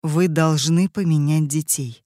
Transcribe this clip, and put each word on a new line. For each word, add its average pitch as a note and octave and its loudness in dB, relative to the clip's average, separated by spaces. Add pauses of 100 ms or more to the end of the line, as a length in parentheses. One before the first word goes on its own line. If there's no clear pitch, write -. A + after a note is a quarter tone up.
"Вы E3 0
должны D#3+ 2
поменять D#3 0
детей". C#3 -6